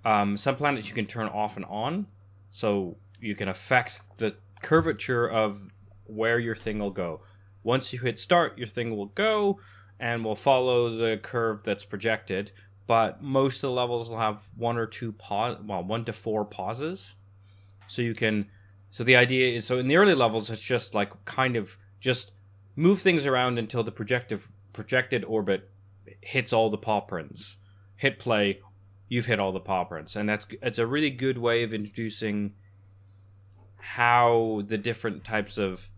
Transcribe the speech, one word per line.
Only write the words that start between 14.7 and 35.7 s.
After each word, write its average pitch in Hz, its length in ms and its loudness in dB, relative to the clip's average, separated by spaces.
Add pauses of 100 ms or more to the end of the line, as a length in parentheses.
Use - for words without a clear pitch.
or 113 80 0
two 113 260 -8
pause, 107 540 -2
well, 95 180 -4
one 110 220 -4
to 117 80 -6
four 107 320 -4
pauses. 120 680 -8 (720)
So - 160 -4
you 113 100 -2
can, 107 340 0 (440)
so - 120 -8
the 127 120 8
idea 123 400 6
is, 113 100 -4
so 127 140 2
in 127 80 0
the 143 100 4
early 196 160 8
levels, 113 380 2
it's 110 100 -6
just, - 320 -2
like, 101 320 -2
kind 127 300 -2
of 104 220 -6 (220)
just - 320 -2 (440)
move 185 260 4
things 165 240 2
around 127 320 2
until 113 260 -2
the 107 80 -4
projective, 113 600 -4 (200)
projected 123 540 -2
orbit 101 440 -2 (520)
hits 123 320 -4
all 113 160 4
the 104 80 -2
paw 104 240 0
prints. - 560 -12 (380)
Hit - 240 -2
play, 104 420 0 (460)
you've 120 200 -2
hit 110 120 2
all 95 120 0
the 92 80 -4
paw 92 240 -2
prints, 80 320 -10
and 104 120 -2
that's, 107 200 -2 (140)
it's 120 180 -4
a 117 80 2
really 147 240 0
good 127 260 -2
way 117 260 2
of 110 100 -4
introducing 104 800 -4 (1200)
how 117 880 4
the 110 100 -2
different 110 460 -4
types 107 340 -4
of 95 400 -4